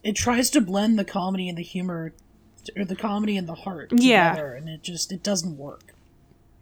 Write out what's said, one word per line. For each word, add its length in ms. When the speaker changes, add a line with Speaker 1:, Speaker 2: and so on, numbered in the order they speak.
Speaker 1:
it 120
tries 360
to 100
blend 380
the 60
comedy 440
and 80
the 60
humor, 500
or 80
the 100
comedy 420
and 100
the 80
heart 400
Speaker 2:
Yeah. 360
Speaker 1:
together, 220
and 160
it 140
just, 280
it 120
doesn't 340
work. 360